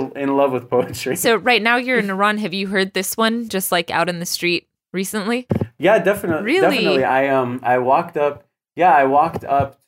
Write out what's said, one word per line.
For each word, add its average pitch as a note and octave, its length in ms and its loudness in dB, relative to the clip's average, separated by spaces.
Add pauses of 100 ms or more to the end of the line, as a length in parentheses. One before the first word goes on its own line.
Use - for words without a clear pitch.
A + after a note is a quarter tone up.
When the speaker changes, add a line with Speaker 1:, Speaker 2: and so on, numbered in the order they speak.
Speaker 1:
l-, C3 140 -6
in C#3 200 -2
love C#3 140 2
with B2+ 180 -6
poetry. B2 460 -2
Speaker 2:
So A3+ 220 2
right G#3 260 2
now A#3 140 2
you're B3 240 -2
in G3+ 100 -2
Iran. G#3 280 0
Have G#3 140 -6
you F#3+ 140 -4
heard F#3+ 260 -2
this - 240 -6
one A3+ 320 -2
just, F#3+ 220 -4
like, F3 220 0
out E3+ 160 0
in F3 100 -4
the E3+ 80 -8
street - 400 -4 (260)
recently? G#3 540 -4 (320)
Speaker 1:
Yeah, G3 220 4
definitely. F#3 440 0
Speaker 2:
Really? D4 340 2
Speaker 1:
Definitely. C#3+ 260 2
I, C3+ 240 2
um, B2+ 340 0
I B2 160 2
walked C#3+ 380 0
up, D3 260 -2 (320)
yeah, E3+ 180 4
I C#3+ 120 6
walked C#3+ 400 2
up C#3 440 -2